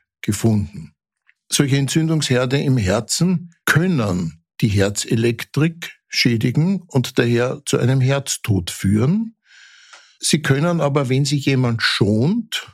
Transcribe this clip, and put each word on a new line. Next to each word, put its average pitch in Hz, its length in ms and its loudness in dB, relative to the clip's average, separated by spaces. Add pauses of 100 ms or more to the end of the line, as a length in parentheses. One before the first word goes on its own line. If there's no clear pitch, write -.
(220)
gefunden. 104 720 -2 (560)
Solche 139 280 2
Entzündungsherde 139 840 0
im 131 160 0
Herzen 117 760 0 (120)
können 110 760 0 (160)
die 117 80 2
Herzelektrik 113 1300 -2 (160)
schädigen 131 800 0
und - 300 -2
daher 123 480 0
zu - 140 0
einem 131 220 2
Herztod 127 680 -2
führen. 143 680 0 (840)
Sie - 220 0
können 156 400 0
aber, 143 280 0
wenn 135 160 2
sich 139 200 -2
jemand 127 360 0
schont, 127 920 -2